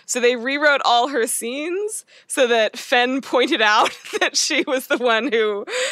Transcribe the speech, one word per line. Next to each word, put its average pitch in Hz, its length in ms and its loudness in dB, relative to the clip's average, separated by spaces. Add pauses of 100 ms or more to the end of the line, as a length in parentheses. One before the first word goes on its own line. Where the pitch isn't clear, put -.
So - 120 -4
they 240 180 2
rewrote 277 480 2
all 240 240 4
her 247 180 -2
scenes 302 800 -6 (200)
so 269 200 0
that 226 320 0
Fen 254 420 0
pointed 240 400 0
out 214 360 4 (100)
<laughs> 415 140 -6
that - 160 -2
she - 300 0
was 262 200 -2
the 285 120 0
one 226 320 0
who, 214 360 -2 (260)